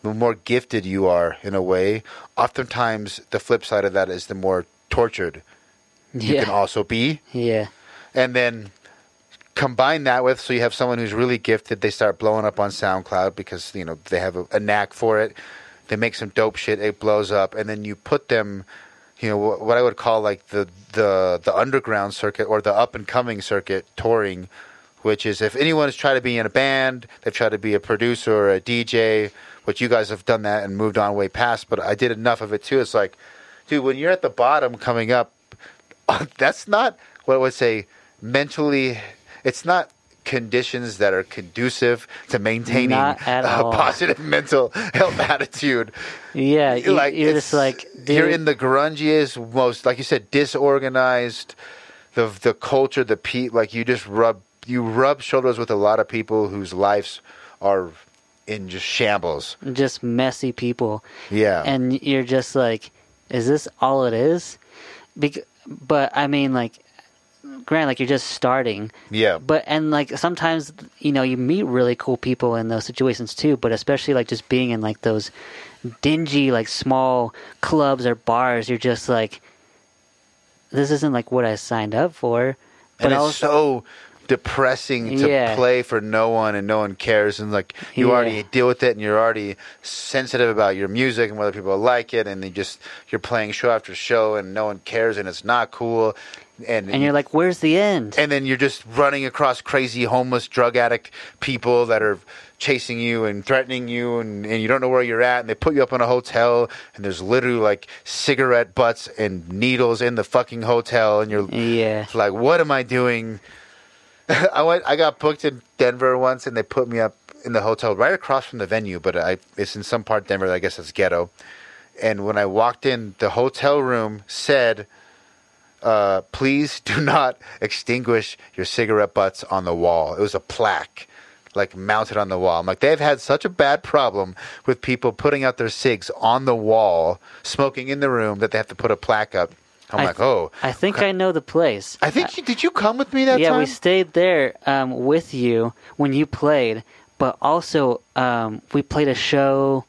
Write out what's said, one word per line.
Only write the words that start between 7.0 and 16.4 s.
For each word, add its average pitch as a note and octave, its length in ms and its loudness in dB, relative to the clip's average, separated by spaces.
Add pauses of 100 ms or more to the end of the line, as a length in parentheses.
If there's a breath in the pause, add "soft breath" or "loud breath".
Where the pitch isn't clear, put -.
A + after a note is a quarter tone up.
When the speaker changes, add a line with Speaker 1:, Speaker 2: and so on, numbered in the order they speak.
Speaker 2:
Yeah. A2+ 360 0 (460 loud breath)
Speaker 1:
And B2+ 200 2
then A#2 360 0 (840 soft breath)
combine C#3 500 0
that B2+ 200 2
with, B2+ 160 2
so - 120 -4
you A#2+ 80 2
have A#2+ 140 0
someone B2 240 0
who's G#2+ 160 -4
really B2 240 0
gifted, A2 420 0
they G#2+ 100 0
start G#2 280 0
blowing G#2+ 260 0
up G#2+ 160 -2
on G2+ 80 0
SoundCloud F#2+ 680 -2
because, - 400 -12
you F#2 120 -8
know, E2 120 -10 (120)
they F2+ 100 0
have F2+ 160 -4
a, F2 160 -8
a G#2+ 80 0
knack G#2 320 -2
for A2 280 0
it. A2 140 -4 (540 loud breath)
They A2 80 -2
make A2+ 180 -2
some G#2 160 -10
dope A2 260 0